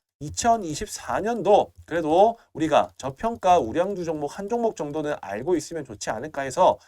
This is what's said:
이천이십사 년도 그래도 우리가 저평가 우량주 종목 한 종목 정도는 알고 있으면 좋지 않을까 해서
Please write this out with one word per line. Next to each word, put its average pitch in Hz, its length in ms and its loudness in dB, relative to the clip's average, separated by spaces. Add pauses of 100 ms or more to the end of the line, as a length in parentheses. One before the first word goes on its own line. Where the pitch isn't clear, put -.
(200)
이천이십사 151 1000 -4
년도 202 520 2 (140)
그래도 170 520 4 (140)
우리가 139 460 2
저평가 185 600 2
우량주 180 460 -2
종목 151 340 -6
한 196 100 -8
종목 233 280 -2
정도는 147 440 -4
알고 123 360 -2
있으면 156 280 -6
좋지 113 260 -10
않을까 139 320 -6
해서 139 460 2